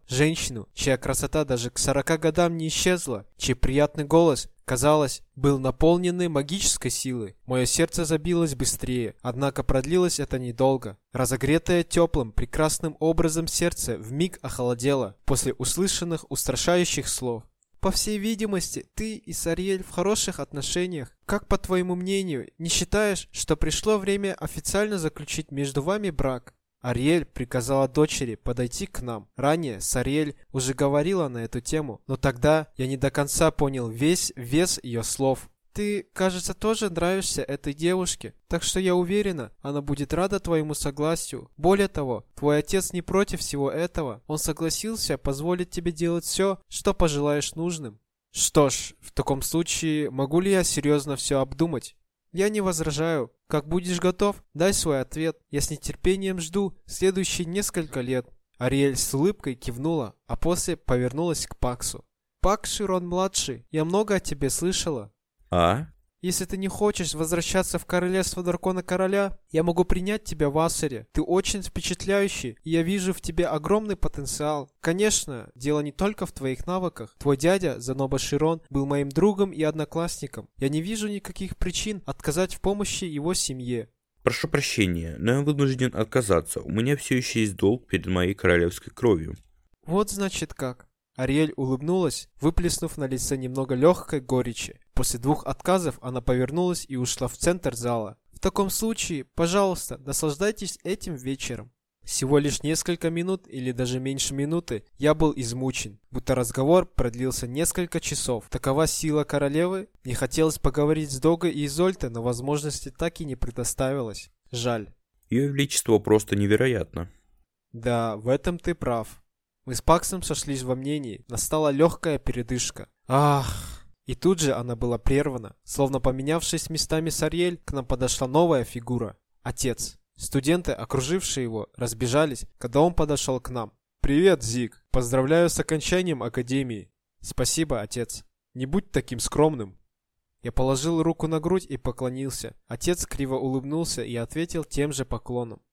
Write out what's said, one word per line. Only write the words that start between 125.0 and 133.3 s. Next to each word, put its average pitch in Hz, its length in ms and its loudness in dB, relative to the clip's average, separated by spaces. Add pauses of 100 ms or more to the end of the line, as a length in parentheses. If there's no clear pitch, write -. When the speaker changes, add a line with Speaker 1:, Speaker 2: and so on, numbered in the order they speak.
Speaker 1:
Словно 135 380 0
поменявшись 147 680 0
местами 160 380 -2
с - 120 -4
Ариэль, 170 420 0
к - 80 -6
нам 135 140 -4
подошла 131 420 0
новая 151 360 4
фигура. 117 540 -6 (260)
Отец. - 560 -4 (160)
Студенты, 147 560 0
окружившие 131 720 -2
его, 110 320 -6
разбежались, 123 720 0 (120)
когда 127 240 2
он 175 140 4
подошёл 143 440 0